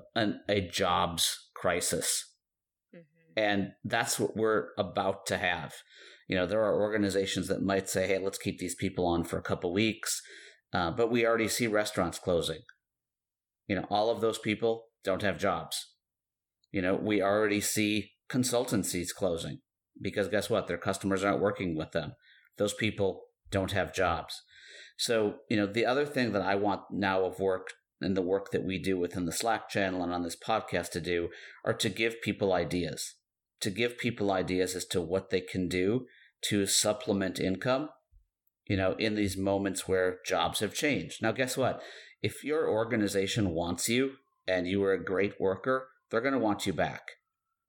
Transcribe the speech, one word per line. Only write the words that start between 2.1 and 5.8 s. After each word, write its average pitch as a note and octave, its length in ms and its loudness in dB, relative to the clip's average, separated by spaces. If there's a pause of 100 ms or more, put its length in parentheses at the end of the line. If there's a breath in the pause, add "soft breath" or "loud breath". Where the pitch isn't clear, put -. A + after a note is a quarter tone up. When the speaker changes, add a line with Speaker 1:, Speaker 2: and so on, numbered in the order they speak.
Speaker 2:
Mm-hmm. - 420 -20
Speaker 1:
And G#2 360 2 (100)
that's A2+ 380 -2
what - 160 0
we're A2 400 2
about F#2+ 500 -2
to F#2 120 0
have. F2 340 -2 (540 loud breath)